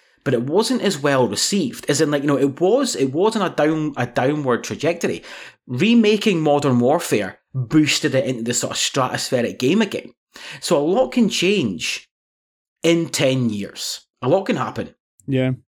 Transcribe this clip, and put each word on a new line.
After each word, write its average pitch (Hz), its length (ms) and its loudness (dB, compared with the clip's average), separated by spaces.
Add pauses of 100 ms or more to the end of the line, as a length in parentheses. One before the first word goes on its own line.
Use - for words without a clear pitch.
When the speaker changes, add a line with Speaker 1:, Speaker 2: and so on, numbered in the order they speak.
(240)
Speaker 1:
but 135 100 0
it 120 80 0
wasn't 214 400 0
as 190 160 0
well 135 300 2
received. 135 600 -2
As 147 140 0
in, 151 100 2
like, 143 120 0
you 147 40 -2
know, 143 120 2
it 139 200 0
was, 240 360 2
it 131 180 0
was 202 220 0
on 208 140 0
a - 60 -8
down-, 151 400 0
a 123 120 -2
downward 131 560 -2
trajectory. 147 580 -4 (460)
Remaking 208 720 4
Modern 143 380 4
Warfare 120 600 0 (140)
boosted 139 640 2
it 131 100 2
into 123 180 -4
this 117 180 -2
sort - 100 -4
of - 60 -6
stratospheric 120 840 -2
game 170 240 2
again. - 280 -6 (500)
So - 160 2
a 143 80 2
lot 247 260 2
can 226 180 2
change 165 800 -2 (760)
in 165 260 2
ten 131 420 0
years. - 560 -10 (160)
A 123 60 0
lot 196 160 2
can 240 100 0
happen. 110 400 -6 (320)
Speaker 2:
Yeah. 131 240 0 (200)